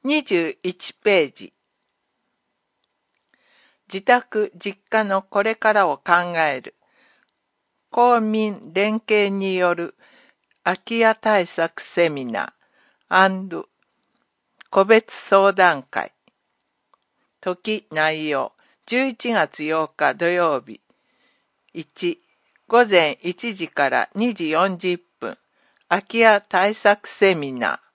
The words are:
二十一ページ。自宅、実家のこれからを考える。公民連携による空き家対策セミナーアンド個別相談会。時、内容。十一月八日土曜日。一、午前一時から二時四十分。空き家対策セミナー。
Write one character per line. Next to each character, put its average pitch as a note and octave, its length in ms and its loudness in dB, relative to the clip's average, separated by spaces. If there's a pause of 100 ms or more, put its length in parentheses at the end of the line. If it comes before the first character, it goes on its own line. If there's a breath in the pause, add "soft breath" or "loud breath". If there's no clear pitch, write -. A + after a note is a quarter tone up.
二 D4 160 0
十 E3+ 400 -2
一 - 300 -10
ペ F#3+ 320 2
ー C3 80 -8
ジ。 - 220 -20 (2250)
自 G3 140 -10
宅、 A#3+ 540 0
実 G3 200 -10 (120)
家 A3 120 0
の G3 200 -2
こ G3+ 200 -4
れ A3 120 -2
か A3 180 0
ら G3+ 160 4
を C#3 80 -2
考 F3 420 0
え C#3+ 220 -2
る。 - 140 -20 (1160)
公 A#3+ 300 2
民 G#3+ 540 -4
連 G#3+ 260 0
携 G#3 300 0
に F#3+ 260 -2
よ F3+ 180 2
る E3+ 200 -8 (680 soft breath)
空 F#3 140 -2
き A#3 220 -6
家 A3 160 4
対 G#3 320 0
策 - 340 -4
セ E3+ 300 0
ミ C3+ 160 -8
ナ G#2+ 140 -6
ー - 120 -10 (560)
ア F#3+ 200 4
ン F#3+ 200 -6
ド E3 200 -12 (1000)
個 F#3+ 160 2
別 A3 300 2
相 G3 400 4
談 F3 300 2
会。 - 280 -8 (1300)
時、 F#3+ 500 -6
内 D#3 380 -2
容。 C3+ 240 -4 (320)
十 B3+ 220 -2
一 A#3+ 260 -6
月 D#3 400 -2
八 D#3+ 240 -2
日 C3+ 180 0
土 E3 120 -4
曜 E3+ 340 0
日。 A#2 220 -20 (880)
一、 - 480 -8 (480)
午 A#3+ 160 4
前 F3 380 2
一 F#3+ 320 -8
時 E3+ 140 -10
か C#3+ 200 0
ら B2+ 260 -2
二 A3+ 200 -2
時 D#3+ 160 -6
四 F3+ 260 0
十 F3 220 -4 (200)
分。 A2+ 200 -10 (500)
空 F#3+ 140 0
き - 160 -6
家 G#3+ 240 4
対 G3+ 320 0
策 G#3 320 0
セ F#3+ 280 2
ミ C#3+ 180 -6
ナ A2 280 -4
ー。 - 40 -20 (100)